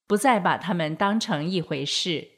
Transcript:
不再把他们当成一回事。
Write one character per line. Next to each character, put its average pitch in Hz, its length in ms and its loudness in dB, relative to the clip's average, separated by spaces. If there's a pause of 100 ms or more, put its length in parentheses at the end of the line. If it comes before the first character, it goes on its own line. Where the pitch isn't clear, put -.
不 208 100 2
再 233 220 4
把 175 180 2
他 196 160 -4
们 160 220 -2
当 202 240 2
成 160 280 -2
一 180 140 0
回 143 240 -4
事。 - 520 -4